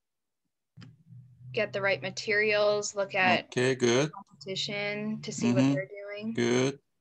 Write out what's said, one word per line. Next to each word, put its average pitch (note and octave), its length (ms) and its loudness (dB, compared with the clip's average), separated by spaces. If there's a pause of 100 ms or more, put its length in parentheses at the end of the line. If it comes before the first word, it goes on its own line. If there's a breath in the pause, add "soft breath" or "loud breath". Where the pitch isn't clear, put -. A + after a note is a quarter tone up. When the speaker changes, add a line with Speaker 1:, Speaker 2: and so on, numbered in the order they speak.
(1500)
Speaker 1:
Get G#3 220 -4
the G3+ 80 -4
right G3 200 0
materials, G#3 920 0
look G3 180 -4
at F#3 340 2
Speaker 2:
Okay, B2+ 280 2
good. B2 380 4
Speaker 1:
competition G#3 1080 -6
to A3 100 -10
see A#3 180 0
what B3 100 4
Speaker 2:
Mm-hmm. C#3 120 4
Speaker 1:
they're F#3 160 -4 (180)
doing. G#3 260 -8
Speaker 2:
Good. B2 460 2 (220)